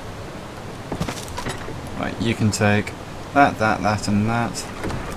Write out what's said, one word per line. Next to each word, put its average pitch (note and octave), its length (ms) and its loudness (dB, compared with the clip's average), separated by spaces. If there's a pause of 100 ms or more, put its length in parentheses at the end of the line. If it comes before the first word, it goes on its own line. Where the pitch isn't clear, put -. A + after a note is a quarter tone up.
(2000)
Right, - 220 -2
you A2+ 120 4
can G#2+ 180 4
take G#2 400 4 (420)
that, C#3 260 6
that, G#2+ 220 2
that G#2 260 2
and G#2 220 4
that. A#2 360 0 (520)